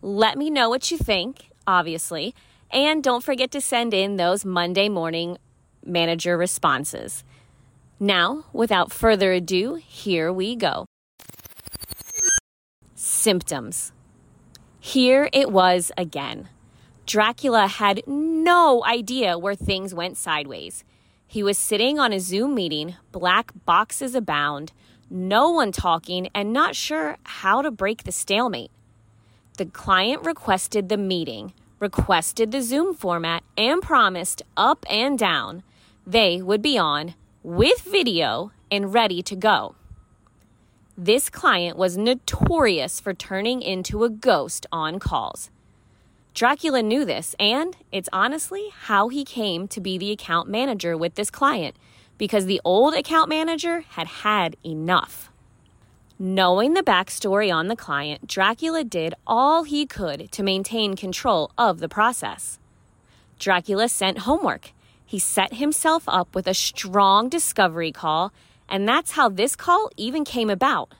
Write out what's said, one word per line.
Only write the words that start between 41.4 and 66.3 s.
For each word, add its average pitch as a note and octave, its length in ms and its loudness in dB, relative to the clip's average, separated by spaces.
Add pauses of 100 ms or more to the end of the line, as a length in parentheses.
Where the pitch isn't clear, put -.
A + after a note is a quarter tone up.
was F3+ 220 0
notorious A#3 1000 2
for G3 140 -6
turning G#3 480 -4
into F#3+ 440 -2
a A#3+ 60 2
ghost G#3+ 600 0
on E3 260 -4
calls. - 520 -6 (840)
Dracula C4 500 0
knew A#3 220 0
this, E3 340 -6
and C4+ 380 0 (160)
it's F#3+ 180 -6
honestly D#4 600 -4
how G#3+ 380 0
he C#4+ 120 -6
came G3+ 460 -4
to G3+ 140 -10
be F#3 160 -4
the G3 120 -4
account F3 380 -2
manager G3+ 480 -2
with E3+ 180 -4
this G#3 160 -6
client, A#3+ 460 0 (400)
because G3+ 300 0
the F#3+ 180 0
old A#3 300 4
account D4+ 340 2
manager E4 600 -2
had E3 180 -8
had F#3+ 580 -2
enough. E3 680 -4 (840)
Knowing F#3+ 580 2
the F#4 80 2
backstory G3 720 0
on E3 140 0
the A3 80 -2
client, D3 540 -8
Dracula D4 560 0
did E3 300 -4 (120)
all D4 380 4
he D4 200 -2
could E3+ 460 -8
to G3+ 140 -6
maintain G3 500 -2
control F#3+ 640 -2
of F#3+ 220 2
the E3 80 -6
process. - 720 -2 (800)
Dracula G3 480 0
sent F#3+ 300 0
homework. A#3+ 520 -2 (340)
He G#3 140 -8
set - 360 0
himself D#4 520 0
up F3+ 300 0